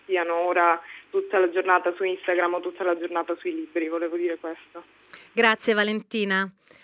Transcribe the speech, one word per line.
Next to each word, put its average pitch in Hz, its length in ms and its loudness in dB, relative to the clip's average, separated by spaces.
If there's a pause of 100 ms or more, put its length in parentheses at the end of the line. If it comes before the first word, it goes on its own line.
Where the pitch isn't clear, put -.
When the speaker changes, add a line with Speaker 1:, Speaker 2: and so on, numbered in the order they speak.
Speaker 1:
stiano 170 320 0
ora 175 460 2 (300)
tutta 196 280 0
la 185 120 4
giornata 180 440 2
su 185 80 -6
Instagram 180 520 0
o 175 60 -2
tutta 175 220 -8
la 180 140 2
giornata 170 400 -4
sui 170 180 -6
libri. 160 340 -4
Volevo 165 280 -4
dire 170 220 -2
questo. 170 440 -12 (520)
Speaker 2:
Grazie 226 400 2
Valentina. 208 760 0 (340)